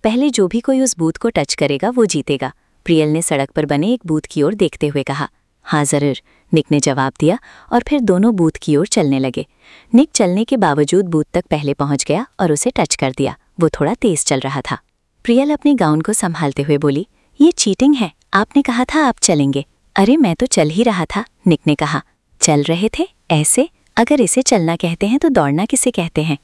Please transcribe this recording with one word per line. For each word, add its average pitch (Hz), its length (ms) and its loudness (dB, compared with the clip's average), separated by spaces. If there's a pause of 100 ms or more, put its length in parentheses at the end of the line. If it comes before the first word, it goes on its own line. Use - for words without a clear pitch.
पहले 247 280 0
जो 196 180 0
भी 226 120 -2
कोई 262 200 -2
उस 262 180 -2
बूथ 160 140 -2
को - 160 -6
टच 156 260 -4
करेगा, 147 360 -2
वो 247 140 2
जीतेगा," 139 480 -4 (320)
प्रियल 156 240 2
ने 160 140 0
सड़क 139 280 -2
पर 151 160 -4
बने 143 220 -2
एक 247 180 -2
बूथ 156 140 -2
की - 220 -4
ओर 175 120 0
देखते 170 320 -2
हुए 143 160 -4
कहा। 139 260 -6 (340)
"हाँ, 147 220 -2
जरूर," 143 360 0 (340)
निक 156 160 2
ने 147 100 2
जवाब 135 400 -2
दिया 170 180 2 (340)
और 240 160 2
फिर 294 120 0
दोनों 208 360 2
बूथ 165 140 2 (120)
की 147 140 0
ओर 175 100 0
चलने 139 320 0
लगे। 131 280 -4 (480)
निक 277 200 6
चलने 196 300 0
के 269 120 -2
बावजूद 170 480 2
बूथ 160 200 -2 (100)
तक 175 160 -2
पहले 147 240 -2
पहुंच 143 300 -2
गया 196 220 -2 (140)
और 170 120 2
उसे 190 240 -2
टच 185 180 -2
कर 131 240 -4
दिया। 135 180 -4 (240)
वो 160 80 2
थोड़ा 151 260 -2
तेज 185 300 -2
चल 135 160 -2
रहा 139 200 -6
था। - 180 -8 (460)
प्रियल 269 280 2
अपने 294 220 2
गाउन 160 260 2
को 208 120 -4
संभालते 156 500 -2
हुए 147 160 2
बोली, 147 280 0 (340)
"ये 330 120 8
चीटिंग 254 420 2
है, 220 180 -2 (220)
आपने 196 280 2
कहा 247 220 0
था 302 220 0
आप 233 160 0
चलेंगे।" 139 420 0 (320)
"अरे, 214 200 4
मैं 208 200 2
तो 254 100 -2
चल 156 220 2
ही 175 140 -2
रहा 190 220 0
था," 202 200 -6 (220)
निक 165 200 4
ने 151 80 2
कहा। 147 280 -4 (380)
"चल 147 220 2
रहे 170 260 -2 (100)
थे? 359 100 -4 (220)
ऐसे? 160 380 2 (280)
अगर 262 240 2
इसे 240 220 2
चलना 170 340 2
कहते 170 300 -4
हैं 240 120 0
तो 330 100 2
दौड़ना 165 360 2
किसे 254 260 0
कहते 165 320 -4
हैं?" 156 220 -4